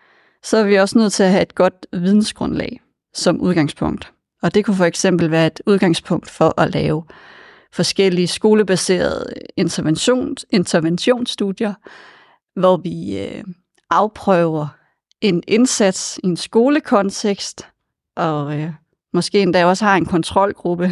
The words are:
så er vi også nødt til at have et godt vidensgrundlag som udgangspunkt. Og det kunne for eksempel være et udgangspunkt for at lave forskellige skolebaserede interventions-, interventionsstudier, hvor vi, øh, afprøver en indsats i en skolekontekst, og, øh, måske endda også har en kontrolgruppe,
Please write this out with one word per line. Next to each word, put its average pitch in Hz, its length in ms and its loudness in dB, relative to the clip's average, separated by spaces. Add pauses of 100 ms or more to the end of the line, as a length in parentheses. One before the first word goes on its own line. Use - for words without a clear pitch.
(440)
så - 140 0
er 220 60 4
vi 202 120 2
også 196 220 2
nødt 220 160 2
til 208 100 2
at 185 80 4
have 196 100 4
et - 140 -4
godt 185 380 0
vidensgrundlag 202 880 -2 (320)
som - 280 0
udgangspunkt. 156 720 -2 (300)
Og 170 120 -2
det 208 120 2
kunne 196 120 0
for 185 80 2
eksempel 170 460 0
være 160 160 2
et - 180 -6
udgangspunkt 196 640 0
for - 320 0
at 160 120 -2
lave 151 300 -2 (720)
forskellige 180 540 0
skolebaserede 196 960 0 (340)
interventions-, 185 880 -2
interventionsstudier, 202 1200 -2 (840)
hvor 185 180 4
vi, 165 420 -8
øh, - 240 -12 (460)
afprøver 170 800 0 (540)
en 220 260 0
indsats - 760 0
i 196 40 -4
en 170 100 0
skolekontekst, 220 1300 -2 (480)
og, 151 440 -4
øh, 156 100 -6 (440)
måske 175 280 0
endda 175 240 4
også 196 200 2
har 202 100 4
en 170 100 0
kontrolgruppe, 180 880 0